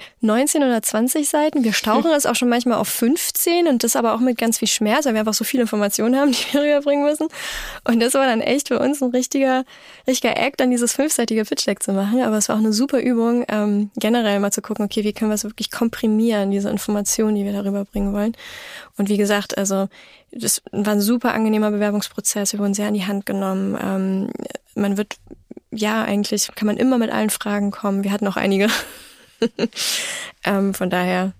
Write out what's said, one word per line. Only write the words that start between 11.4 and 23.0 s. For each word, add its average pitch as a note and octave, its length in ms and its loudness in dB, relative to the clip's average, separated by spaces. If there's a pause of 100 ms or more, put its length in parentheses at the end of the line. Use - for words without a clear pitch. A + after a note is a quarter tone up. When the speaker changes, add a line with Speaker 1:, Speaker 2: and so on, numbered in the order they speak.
Speaker 1:
Pitch-Deck - 360 -2
zu - 120 -2
machen. G3+ 300 0
Aber A3 140 2
es G#3+ 120 0
war - 80 0
auch G#3+ 40 2
eine A3 120 4
super B3 280 2
Übung, A#3+ 480 2
ähm, G#3 480 0
generell G#3+ 440 2
mal G3+ 120 0
zu - 80 -2
gucken, G#3+ 240 -4
okay, G#3 200 -2
wie G#3 80 0
können G#3+ 180 -2
wir G#3+ 60 0
es G#3 80 -4
wirklich - 260 -8
komprimieren, A3 800 2
diese G3+ 180 0
Informationen, G#3+ 680 0
die G3+ 80 -2
wir G3+ 80 -4
da G3+ 80 -4
rüberbringen G3+ 520 -2
wollen. G#3 240 -2 (600)
Und G3 100 0
wie G#3 80 2
gesagt, G3+ 400 0
also G3 320 0 (440)
das A3 380 -4
war G#3 220 0
ein G#3 80 2
super A#3 340 2
angenehmer G#3+ 380 2
Bewerbungsprozess. G#3 800 -2
Wir G3+ 80 -4
wurden G3+ 140 0
sehr G#3 120 -2
an G#3 80 -2
die G3 100 -2